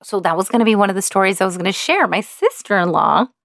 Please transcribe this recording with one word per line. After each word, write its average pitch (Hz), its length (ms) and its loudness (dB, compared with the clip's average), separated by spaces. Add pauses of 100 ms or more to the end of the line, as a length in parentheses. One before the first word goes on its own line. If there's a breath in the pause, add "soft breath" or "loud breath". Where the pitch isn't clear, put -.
so 202 180 -4
that 165 160 0
was 190 120 -2
gonna 226 160 2
be 220 120 4
one 202 140 2
of 185 60 -4
the 190 60 -2
stories 190 380 0
I 190 40 2
was 185 120 -2
gonna 185 160 -2
share. 349 340 0
My 180 140 -2
sister-in-law 190 1080 0 (180)